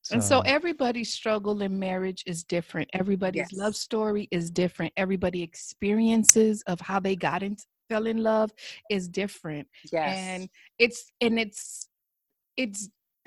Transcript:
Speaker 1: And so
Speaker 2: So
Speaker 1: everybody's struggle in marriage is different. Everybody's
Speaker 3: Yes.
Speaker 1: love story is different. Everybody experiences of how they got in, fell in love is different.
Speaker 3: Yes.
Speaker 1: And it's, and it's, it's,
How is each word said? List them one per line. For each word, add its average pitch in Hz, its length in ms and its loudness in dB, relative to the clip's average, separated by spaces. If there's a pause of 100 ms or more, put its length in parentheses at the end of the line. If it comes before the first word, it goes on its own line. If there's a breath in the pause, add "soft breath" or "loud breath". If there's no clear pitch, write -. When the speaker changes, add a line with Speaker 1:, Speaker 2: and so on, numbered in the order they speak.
(120)
Speaker 1:
And 233 100 2
so 269 140 6
Speaker 2:
So 254 40 8
Speaker 1:
everybody's 269 720 0
struggle 208 500 0
in 190 160 0
marriage 185 480 -2
is 170 180 -6
different. 170 480 -2
Everybody's 185 600 0
Speaker 3:
Yes. 190 60 -10
Speaker 1:
love 208 180 -2
story 214 540 -2
is 170 200 -2
different. 175 460 0
Everybody 185 460 0
experiences 220 1200 2
of 175 140 -2
how 190 200 -2
they 190 160 0
got 175 260 -2
in, 202 140 -4 (320)
fell 220 180 -2
in 226 120 0
love 220 340 2 (380 loud breath)
is 190 180 0
different. 175 580 -6 (260 loud breath)
Speaker 3:
Yes. 165 260 0
Speaker 1:
And 185 300 -6 (300 soft breath)
it's, 233 320 2 (120)
and 226 160 2
it's, - 500 -8 (680)
it's, 208 320 -4 (360)